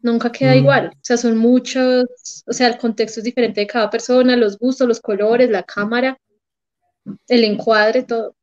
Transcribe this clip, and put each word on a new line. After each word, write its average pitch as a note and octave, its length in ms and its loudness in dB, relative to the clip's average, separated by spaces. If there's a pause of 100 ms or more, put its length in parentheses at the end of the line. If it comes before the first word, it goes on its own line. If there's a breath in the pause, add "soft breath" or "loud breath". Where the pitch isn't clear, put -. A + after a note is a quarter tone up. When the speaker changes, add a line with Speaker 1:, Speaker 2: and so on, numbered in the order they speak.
Speaker 1:
Nunca A#3 300 -2
queda C4 220 2
Speaker 2:
Mm. C4 40 6
Speaker 1:
igual, B3+ 360 4
o - 80 -20
sea, B3 140 0
son A#3 220 0
muchos, B3+ 680 2 (400)
o B3+ 60 -8
sea, B3 160 0
el A3+ 100 -2
contexto A3 420 -4
es G3+ 40 -12
diferente A3+ 380 -2
de G#3 60 -2
cada G#3+ 220 -2
persona, B3 460 2
los G#3 220 0
gustos, B3+ 300 -2
los A3+ 120 -2
colores, A3 500 0
la F#3+ 140 -2
cámara, A#3+ 540 -4 (1080)
el A#3+ 160 2
encuadre, G#3+ 600 0
todo. A3+ 380 -8